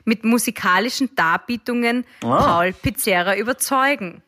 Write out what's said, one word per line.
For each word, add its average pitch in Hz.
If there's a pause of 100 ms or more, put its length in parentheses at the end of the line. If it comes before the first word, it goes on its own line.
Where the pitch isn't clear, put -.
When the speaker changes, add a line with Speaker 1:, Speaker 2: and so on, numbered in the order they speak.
Speaker 1:
mit 220
musikalischen 226
Darbietungen 233 (180)
Speaker 2:
Ah. 131 (240)
Speaker 1:
Paul 185
Pizzerra 185
überzeugen. 262